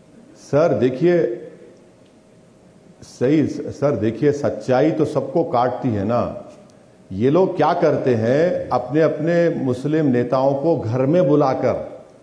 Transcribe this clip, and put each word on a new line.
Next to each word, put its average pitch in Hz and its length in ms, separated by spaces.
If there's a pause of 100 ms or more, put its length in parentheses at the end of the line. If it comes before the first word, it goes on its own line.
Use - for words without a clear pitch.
(380)
सर, 151 360
देखिए, 147 720 (1600)
सही, 135 440
सर, - 480
देखिए, 113 360
सच्चाई 131 600
तो 147 140
सबको - 380
काटती 123 460
है 101 160
ना। 110 460 (600)
ये 104 180
लोग 175 280
क्या 151 160
करते 135 420
हैं, 147 540
अपने, 131 320
अपने 160 600
मुस्लिम 147 420
नेताओं 131 480
को 156 240
घर 123 280
में 156 220
बुलाकर 131 760 (200)